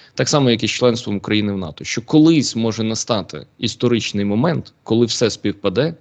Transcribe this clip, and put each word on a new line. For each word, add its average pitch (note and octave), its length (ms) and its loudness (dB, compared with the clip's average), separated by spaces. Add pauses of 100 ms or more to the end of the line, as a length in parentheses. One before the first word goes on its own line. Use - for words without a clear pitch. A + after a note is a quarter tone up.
(140)
Так - 140 -2
само, C#3 220 4
як A2+ 140 0
і - 20 0
з G#2 40 -2
членством A#2 460 0
України G#2 360 -2
в G2 60 -6
нато. E2 260 -10
Що - 180 -6
колись D#3 540 4
може A2+ 260 -2
настати A2 640 -6 (120)
історичний A2+ 680 -2
момент, B2+ 480 -2 (100)
коли A#2 240 0
все A#2 240 0
співпаде, G#2 720 -2